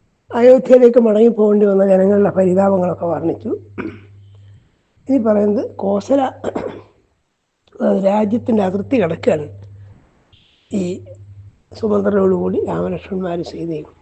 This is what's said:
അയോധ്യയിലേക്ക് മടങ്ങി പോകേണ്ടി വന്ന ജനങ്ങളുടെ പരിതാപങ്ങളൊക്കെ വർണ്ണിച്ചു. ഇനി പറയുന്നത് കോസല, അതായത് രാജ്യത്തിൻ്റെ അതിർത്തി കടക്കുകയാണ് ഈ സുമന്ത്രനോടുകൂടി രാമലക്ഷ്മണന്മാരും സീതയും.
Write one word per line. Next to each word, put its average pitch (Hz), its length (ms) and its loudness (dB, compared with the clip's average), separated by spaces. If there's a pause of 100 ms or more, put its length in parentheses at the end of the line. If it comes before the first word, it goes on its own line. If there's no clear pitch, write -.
(360)
അയോധ്യയിലേക്ക് 254 640 6
മടങ്ങി 220 280 4
പോകേണ്ടി 208 380 2
വന്ന 196 220 2
ജനങ്ങളുടെ 196 420 4
പരിതാപങ്ങളൊക്കെ 185 760 0
വർണ്ണിച്ചു. 165 520 -4 (1500)
ഇനി 269 80 2
പറയുന്നത് 214 580 0
കോസല, 202 460 -2 (1500)
അതായത് 202 300 -2
രാജ്യത്തിൻ്റെ 214 580 0
അതിർത്തി 196 400 -2
കടക്കുകയാണ് 165 460 -2 (1200)
ഈ 185 320 -6 (720)
സുമന്ത്രനോടുകൂടി 196 880 0
രാമലക്ഷ്മണന്മാരും 175 800 -6
സീതയും. 160 420 -10 (160)